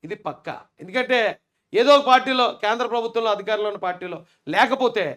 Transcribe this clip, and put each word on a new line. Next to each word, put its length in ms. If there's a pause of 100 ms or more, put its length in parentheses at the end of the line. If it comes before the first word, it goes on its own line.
ఇది 140 (100)
పక్కా. 280 (280)
ఎందుకంటే 360 (520)
ఏదో 240
ఒక 160
పార్టీలో, 340 (160)
కేంద్ర 320
ప్రభుత్వంలో 440
అధికారంలో 340
ఉన్న 160
పార్టీలో 320 (360)
లేకపోతే 500 (100)